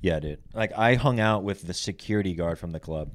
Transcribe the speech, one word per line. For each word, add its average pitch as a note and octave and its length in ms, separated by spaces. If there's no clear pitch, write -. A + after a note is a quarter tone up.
Yeah, E2 180
dude. D2+ 200
Like, A2 240
I A#2 180
hung B2 240
out G#2+ 240
with G2 220
the F2+ 80
security G2+ 640
guard E2+ 240
from F2 120
the D#2+ 80
club. D#2 360